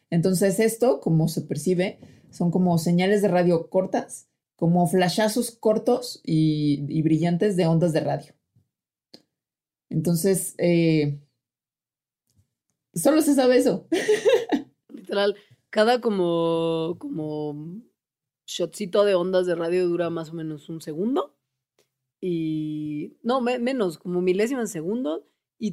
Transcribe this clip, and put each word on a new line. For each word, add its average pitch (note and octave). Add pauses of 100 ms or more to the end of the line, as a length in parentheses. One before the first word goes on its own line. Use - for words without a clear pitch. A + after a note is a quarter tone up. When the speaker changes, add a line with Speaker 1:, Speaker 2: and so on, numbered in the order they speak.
Speaker 1:
Entonces F#3+
esto, A3+
como D#3+
se D#3+
percibe, F3+ (320)
son F3
como F3+
señales F3+
de G3+
radio F3
cortas, - (260)
como F3
flashazos G#3
cortos A3
y, D3+
y D#3
brillantes E3+
de E3+
ondas E3
de D#3
radio. C#3+ (1600)
Entonces, F3
eh, D#3+ (1700)
solo C#4+
se C#4+
sabe B3+
eso. C4
<laughs> -
Speaker 2:
Literal, G3+ (360)
cada A3+
como, E3
como D3+ (640)
shotcito F#3+
de G3+
ondas F3+
de F3
radio F3
dura E3+
más E3
o D#3+
menos D#3
un D#3+
segundo. A3+ (880)
Y, D#3
no, B3
me-, B3
menos, A#3
como F3+
milésimas G#3
de -
segundo. B3 (320)
Y G#3